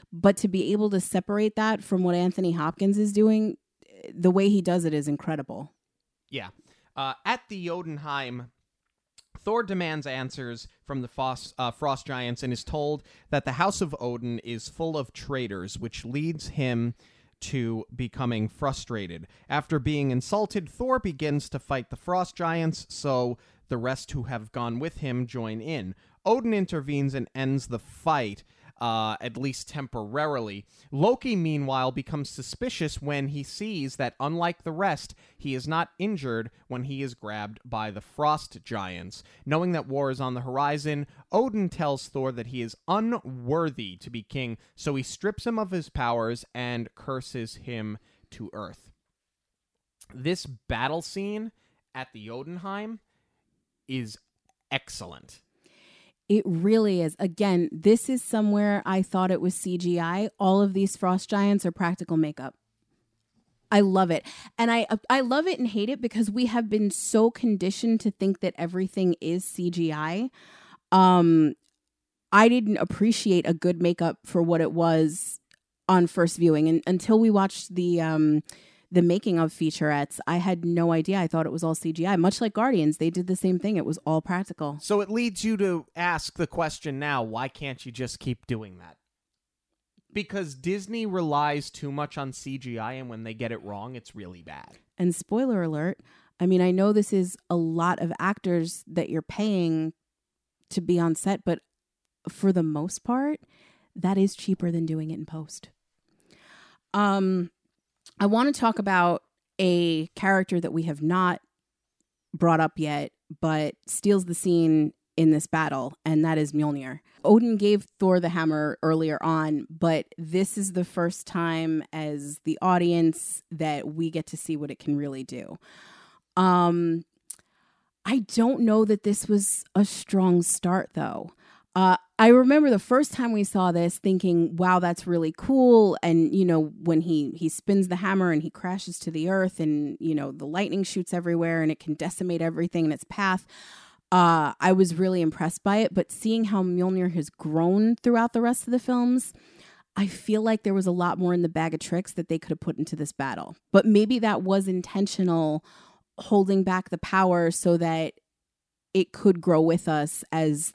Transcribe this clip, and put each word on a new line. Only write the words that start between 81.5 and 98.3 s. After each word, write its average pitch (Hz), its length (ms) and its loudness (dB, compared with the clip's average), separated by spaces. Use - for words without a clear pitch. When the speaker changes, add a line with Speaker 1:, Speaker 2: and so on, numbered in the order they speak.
Speaker 1:
was 165 100 -6
all 160 120 0
C 160 180 -4
G 165 140 -2
I. 196 100 2
Much 175 240 2
like 220 140 -2
Guardians, 202 420 2
they 165 140 0
did 180 160 -4
the 185 100 -2
same 185 220 0
thing. 202 180 -2
It 151 80 -2
was 160 220 -4
all 156 160 0
practical. 170 580 -6
Speaker 2:
So 202 220 0
it 190 80 -8
leads 220 340 -2
you 220 140 0
to 180 260 -2
ask 170 440 -4
the 165 80 -2
question 151 520 -6
now, 143 240 -2
why 113 260 -6
can't 135 360 -12
you 123 80 -14
just 120 260 -8
keep - 280 -8
doing 107 320 -8
that? 85 180 -20
Because 190 440 -6
Disney 196 500 -6
relies 147 640 -2
too 143 220 -10
much 147 240 -8
on 135 160 -8
C 135 240 -12
G 127 220 -10
I, 113 160 -8
and 131 160 -12
when 113 140 -12
they 113 100 -10
get 113 180 -6
it 113 100 -10
wrong, 101 320 -12
it's - 200 -18
really 92 260 -16
bad. 73 380 -20
Speaker 1:
And 180 180 0
spoiler 226 480 -2
alert, 156 360 -4
I 180 60 2
mean, 185 160 4
I 180 80 4
know 196 240 4
this 208 180 2
is 185 240 0
a 175 60 0
lot 165 440 0
of 165 180 -2
actors 175 680 -2